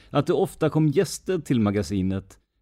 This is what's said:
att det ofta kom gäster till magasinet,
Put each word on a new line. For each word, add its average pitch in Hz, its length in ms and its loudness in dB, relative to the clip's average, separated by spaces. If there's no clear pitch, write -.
att 139 160 0
det 175 60 0
ofta 156 380 0
kom 156 180 2
gäster 185 500 -2
till 139 220 0
magasinet, 98 800 -2